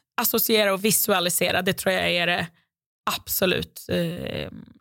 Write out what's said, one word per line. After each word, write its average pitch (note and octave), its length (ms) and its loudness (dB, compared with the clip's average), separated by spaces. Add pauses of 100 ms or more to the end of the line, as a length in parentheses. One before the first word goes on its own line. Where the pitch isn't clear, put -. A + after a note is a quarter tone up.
(220)
associera G#3+ 520 2
och F#3+ 120 -2
visualisera, F#3 760 2
det F#3 120 0
tror F#3+ 200 0
jag F3 180 0
är E3+ 160 2
det F3 200 0 (680)
absolut, - 720 -2
eh, F3 600 -4 (320)